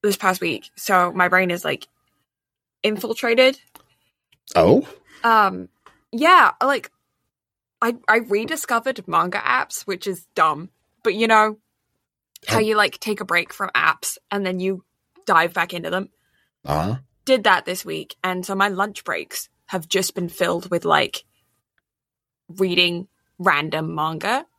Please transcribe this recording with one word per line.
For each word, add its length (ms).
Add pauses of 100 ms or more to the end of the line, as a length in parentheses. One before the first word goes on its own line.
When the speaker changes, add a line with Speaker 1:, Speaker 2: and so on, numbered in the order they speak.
Speaker 1:
this 140
past 240
week, 360
so 360
my 160
brain 220
is, 140
like, 220 (960)
infiltrated. 760 (960)
Speaker 2:
Oh? 320 (360)
Speaker 1:
Um, 440 (440)
yeah, 400 (100)
like, 280 (920)
I, 140 (120)
I 100
rediscovered 880
manga 320
apps, 440
which 240
is 280
dumb, 360 (320)
but, 120
you 120
know, 320 (880)
how 120
Speaker 2:
Oh. 20
Speaker 1:
you, 160
like, 240
take 200
a 40
break 280
from 180
apps 460 (140)
and 160
then 140
you 240 (420)
dive 260
back 220
into 160
them. 200 (540)
Speaker 2:
Uh-huh. 320 (280)
Speaker 1:
Did 200
that 200
this 200
week, 380
and 240
so 80
my 140
lunch 360
breaks 440 (180)
have 220
just 260
been 140
filled 420
with, 140
like, 400 (1200)
reading 600 (300)
random 560
manga. 520 (120)